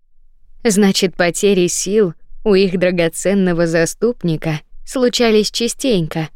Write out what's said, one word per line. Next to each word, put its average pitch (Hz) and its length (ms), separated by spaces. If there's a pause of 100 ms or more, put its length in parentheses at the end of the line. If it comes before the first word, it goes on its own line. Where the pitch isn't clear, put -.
(640)
Значит, 196 540
потери 180 500
сил 190 460 (320)
у 214 80
их 190 260
драгоценного 175 880
заступника 165 960 (240)
случались 233 680
частенько, 180 840